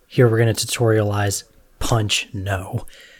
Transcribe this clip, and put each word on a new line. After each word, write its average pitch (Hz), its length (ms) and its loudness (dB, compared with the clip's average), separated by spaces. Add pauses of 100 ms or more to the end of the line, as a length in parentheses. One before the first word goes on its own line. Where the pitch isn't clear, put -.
"Here, 123 200 4
we're 113 100 2
gonna 113 160 4
tutorialize, 104 880 0 (340)
punch, - 540 0
no." 98 540 -6 (340)